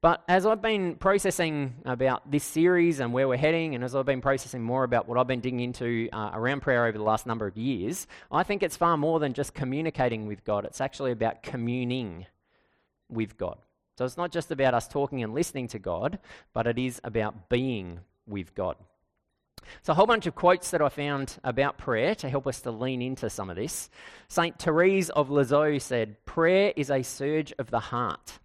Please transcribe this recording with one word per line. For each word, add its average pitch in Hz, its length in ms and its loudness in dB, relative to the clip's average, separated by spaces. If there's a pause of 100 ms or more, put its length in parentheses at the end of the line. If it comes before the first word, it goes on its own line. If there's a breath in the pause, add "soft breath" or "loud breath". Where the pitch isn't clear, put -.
But 170 260 4
as 185 160 4
I've 220 160 2
been 202 360 0
processing 165 800 0 (100)
about 131 440 0
this 143 140 0
series 170 560 4
and 120 100 -2
where 127 160 2
we're 127 120 2
heading, 160 360 2
and 120 80 -4
as 123 120 -6
I've 135 100 2
been 131 160 0
processing 131 420 -2
more 127 220 0
about 120 240 2
what 117 80 -2
I've 123 100 4
been 127 140 -2
digging 123 200 -4
into, 120 520 -2
uh, 107 220 -4
around 127 260 -2
prayer 120 240 2
over 110 140 0
the 107 60 -4
last 107 200 2
number 113 220 -2
of 98 100 -6
years, 117 500 -2 (240 loud breath)
I 165 120 2
think 202 200 0
it's 170 140 -2
far 170 220 4
more 160 200 2
than 147 140 0
just 135 220 -4
communicating 131 720 -2
with 104 180 -10
God. 101 220 0
It's - 160 -6
actually 135 300 -2
about 113 300 0
communing 120 840 -4 (800)
with 113 300 -4
God. 92 180 -6 (400)
So 127 80 -4
it's 127 140 -6
not 175 120 -2
just 170 200 -4
about 135 240 2
us 117 140 0
talking 139 340 -2
and 110 100 -4
listening 131 360 -4
to 110 100 -10
God, 95 400 -4 (340 loud breath)
but 117 140 -2
it 117 120 0
is 127 240 -4
about 107 460 -4
being 113 520 -2 (260)
with 101 280 -8
God. 90 220 -4 (1040 loud breath)
So - 120 -2
a 151 40 2
whole 190 80 8
bunch 220 220 2
of 165 80 -4
quotes 180 380 2
that 165 100 2
I 139 80 4
found 143 520 -4
about 131 360 0
prayer 135 380 0
to 143 120 -8
help 131 180 -2
us 131 140 -4
to 123 100 -8
lean 123 300 -4
into 127 300 -4
some 95 180 -8
of 85 80 -8
this. - 320 -6 (400 loud breath)
Saint 170 300 0
Therese 180 500 4
of 139 220 0
Lisieux 143 480 4
said, 113 480 -4
"Prayer 185 500 4
is 139 140 -2
a 135 120 2
surge 147 560 -2
of 127 120 -6
the 117 100 0
heart. - 640 -4